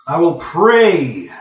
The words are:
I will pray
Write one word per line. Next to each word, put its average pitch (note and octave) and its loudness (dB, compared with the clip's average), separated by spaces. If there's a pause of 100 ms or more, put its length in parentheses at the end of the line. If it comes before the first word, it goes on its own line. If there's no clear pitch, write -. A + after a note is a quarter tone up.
I E3 -4
will E3+ 0
pray F#3+ 0 (100)